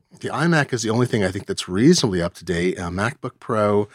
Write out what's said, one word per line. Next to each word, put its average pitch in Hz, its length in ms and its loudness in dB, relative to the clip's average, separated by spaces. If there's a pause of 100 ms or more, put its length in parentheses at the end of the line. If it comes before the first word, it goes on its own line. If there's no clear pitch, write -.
(200)
the 110 80 -8
iMac 151 440 0
is 113 100 -4
the 110 80 -2
only 120 160 2
thing 113 180 0
I 92 60 0
think 95 160 -8
that's - 220 -6
reasonably 104 540 4
up 85 120 -4
to - 100 -20
date. 87 340 -2
Uh, 87 120 -6
MacBook 110 500 -6
Pro, 104 540 0